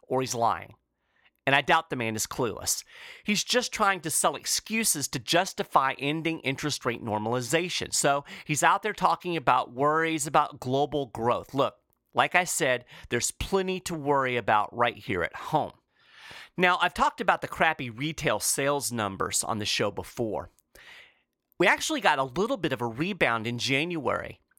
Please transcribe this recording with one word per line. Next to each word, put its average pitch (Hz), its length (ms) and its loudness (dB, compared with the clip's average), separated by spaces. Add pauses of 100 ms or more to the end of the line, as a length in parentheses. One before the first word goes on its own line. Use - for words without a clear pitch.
or 131 140 0
he's 127 140 -4
lying. 104 400 0 (720)
And 135 80 4
I 143 80 4
doubt 165 280 2
the 135 60 -4
man 113 180 -2
is 107 120 -2
clueless. - 580 -2 (380)
He's 202 200 0
just - 300 0
trying 196 280 2
to 151 100 -4
sell 160 260 2
excuses - 720 0
to 143 100 -4
justify 160 800 0
ending 156 420 -4
interest 135 440 -4
rate 120 180 -2
normalization. 120 880 -2
So 143 320 2 (200)
he's 151 180 -2
out 175 200 6
there 208 120 -4
talking 170 420 0
about 127 360 2
worries 151 540 0
about 147 340 2
global 139 460 0
growth. 113 460 -2
Look, 135 220 2 (400)
like 131 200 4
I 180 100 4
said, 127 400 0 (240)
there's 120 220 0
plenty 185 500 -2
to 175 140 -6
worry 135 420 0
about 107 400 2
right 117 200 2
here 101 260 -2
at - 140 -4
home. - 360 -2 (840)
Now, 180 240 4
I've 175 140 0
talked 277 260 2
about 180 200 2
the - 80 -8
crappy 156 420 0
retail 131 500 -2
sales 139 520 0
numbers 95 500 -2
on 107 160 -2
the 104 80 -4
show 107 240 0
before. 92 600 -6 (1080)
We 175 80 4
actually 285 340 2
got 165 180 4
a 135 60 2
little 196 340 -2
bit 165 140 -2
of 117 80 -4
a 120 60 -2
rebound 120 600 0
in 120 120 -4
January, 127 840 -2 (180)